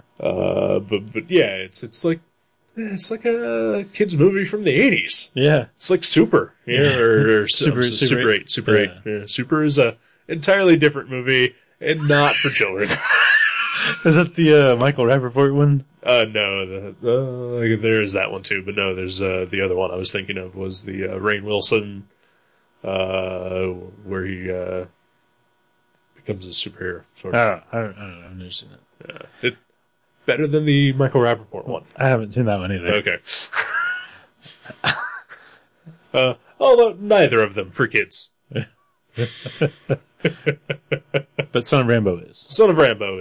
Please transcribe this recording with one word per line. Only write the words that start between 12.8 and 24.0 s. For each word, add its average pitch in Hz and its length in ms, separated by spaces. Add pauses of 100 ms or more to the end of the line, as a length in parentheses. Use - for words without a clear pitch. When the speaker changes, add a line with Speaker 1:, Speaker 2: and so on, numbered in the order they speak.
Speaker 2:
<laughs> - 1120
Speaker 1:
Is 160 120
that 170 180
the, 151 380
uh, 117 40
Michael 135 280
Rappaport 135 500
one? 143 300 (180)
Speaker 2:
Uh, 120 280
no, 98 360
the, 95 220 (880)
uh, 104 40
there 110 220
is 95 100
that 98 180
one 98 120
too, 98 200
but 98 120
no, 98 200
there's, 92 280
uh, 92 280
the 98 120
other 92 140
one 92 140
I 90 60
was 90 160
thinking 98 240
of 92 180
was 95 300
the, 95 200
uh, 95 140
Rainn 101 260
Wilson, 101 640 (760)
uh, 92 840 (380)